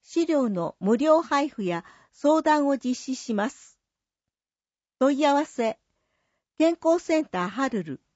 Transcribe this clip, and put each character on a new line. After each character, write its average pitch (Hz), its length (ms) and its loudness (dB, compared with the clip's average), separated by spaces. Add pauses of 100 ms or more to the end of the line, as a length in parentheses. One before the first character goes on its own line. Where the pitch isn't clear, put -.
資 330 240 -2
料 285 220 0
の 175 320 -4
無 208 160 2
料 311 260 4
配 285 260 -2
布 214 160 -8
や 170 200 -4 (280)
相 311 300 2
談 302 240 2
を 277 100 0
実 247 180 -4
施 262 220 -8
し - 180 -6
ま 208 160 -2
す。 - 280 -20 (1200)
問 269 200 2
い 302 80 2
合 285 80 4
わ 294 100 0
せ、 226 340 -6 (800)
健 330 240 2
康 330 160 2
セ 311 240 0
ン - 20 -4
タ 180 220 -4
ー - 20 -6
ハ 254 200 -4
ル 214 140 -4
ル、 151 180 -10 (160)